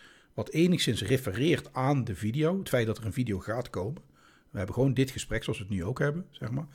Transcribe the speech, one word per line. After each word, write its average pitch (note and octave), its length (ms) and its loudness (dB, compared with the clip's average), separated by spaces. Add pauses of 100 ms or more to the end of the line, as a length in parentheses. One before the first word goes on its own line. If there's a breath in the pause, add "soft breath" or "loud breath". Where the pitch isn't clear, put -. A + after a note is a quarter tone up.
(340 soft breath)
wat - 160 -6
enigszins D#3+ 540 2
refereert C3 720 0
aan C3 300 2
de G#2 120 -4
video. D3+ 440 0
Het F#3 100 -8
feit A#2+ 180 2
dat A2 100 0
er A2 80 -8
een G2 80 -4
video A2 260 0
gaat A#2 300 -6
komen. G#2+ 320 -4 (480 soft breath)
We - 80 -10
hebben G2 180 -4
gewoon C3 180 4
dit C3 180 2
gesprek - 320 -4
zoals - 160 -4
we G2 60 -8
het G2+ 80 -4
nu F2+ 100 0
ook A#2 160 -2
hebben, D3 320 0
zeg B2 200 -8
maar. C#3 240 -4